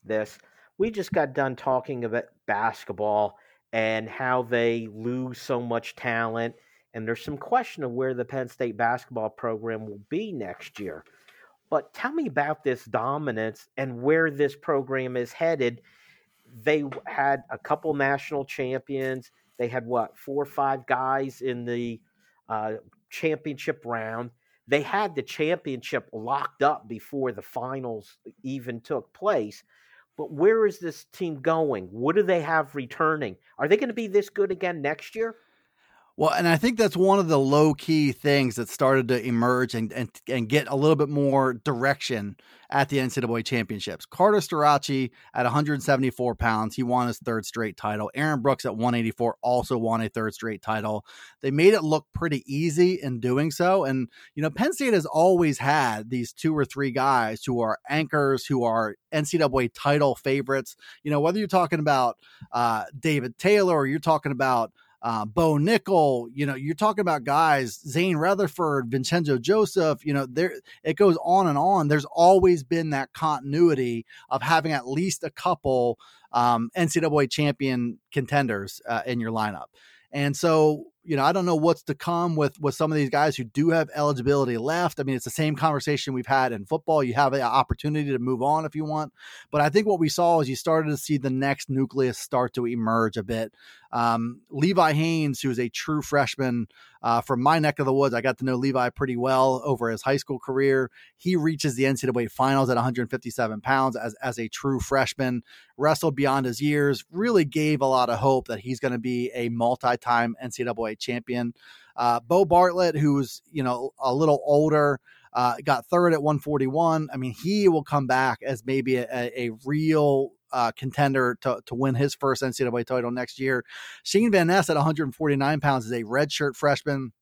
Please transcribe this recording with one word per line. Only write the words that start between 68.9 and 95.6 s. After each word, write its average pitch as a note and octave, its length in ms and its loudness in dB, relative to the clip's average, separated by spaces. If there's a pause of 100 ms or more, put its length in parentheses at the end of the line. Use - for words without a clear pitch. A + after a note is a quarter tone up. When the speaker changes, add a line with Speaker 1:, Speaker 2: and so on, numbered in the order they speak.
Speaker 2:
Vincenzo C#3 480 0
Joseph, E3+ 680 2
you D3 80 -2
know, C#3 140 -2
there, D#3 260 -2 (300)
it D#3 120 -2
goes F#3 280 6
on F#3 240 4
and C#3+ 100 2
on. E3+ 300 2
There's D3 180 2
always F3+ 580 6
been D#3+ 280 -2
that C3+ 200 -4
continuity C#3 960 2 (240)
of C3 140 -2
having D#3 300 2
at B2+ 140 -4
least E3 360 -4
a D#3 80 -6
couple, C3 640 0 (360)
um, A#2+ 420 2
N E3+ 120 2
C E3 120 0
double D3+ 200 2
A C#3 60 4
champion C3 720 -2 (140)
contenders, A#2+ 760 -2
uh, A2+ 200 -2
in B2 120 -4
your A2+ 120 -4
lineup. G#2 380 -4 (420)
And C#3+ 260 -2
so, D#3 460 4 (200)
you D#3+ 120 -2
know, C3+ 80 2
I D3+ 80 6
don't F3+ 160 0
know E3+ 80 2
what's D#3 280 2
to C#3+ 120 -4
come E3+ 400 -2
with, D3 240 0
with C#3+ 160 -2
some D#3 160 0
of D#3 40 0
these C#3+ 140 2
guys D3 260 2
who C3 80 -6
do D3 280 2
have D#3+ 240 2
eligibility C#3 640 0
left. D#3 420 -2
I C#3+ 40 -4
mean, C3+ 120 -2
it's A#2+ 100 -6
the A#2+ 60 -6
same D#3 240 0
conversation C#3+ 580 0
we've B2 140 -4
had C3 240 2
in G2+ 140 -8
football. D#3 380 0
You A#2+ 120 -2
have C3+ 180 4
an C#3 80 0
opportunity C#3 680 0
to B2+ 80 0
move B2 240 -2
on D3+ 220 0
if D3 100 -10
you D#3 100 -6
want. D3+ 280 -6 (360)
But D3 120 2
I D3 80 4
think G3+ 180 2
what F#3+ 120 2
we D#3 100 4
saw E3+ 320 4
is C3 80 0
you C3 60 -2
started D#3+ 360 0
to C#3+ 60 -2
see D3+ 200 -2
the C3 140 -2
next C3+ 400 -2
nucleus C3 480 0
start B2 340 -2
to A#2+ 140 -2
emerge A2+ 500 0
a G#2+ 60 -4
bit. A2+ 280 -4 (420)
Um, A#2 560 0
Levi D#3+ 440 4
Haynes, D#3 480 0
who C#3 80 -2
is A#2+ 100 -2
a B2 80 -2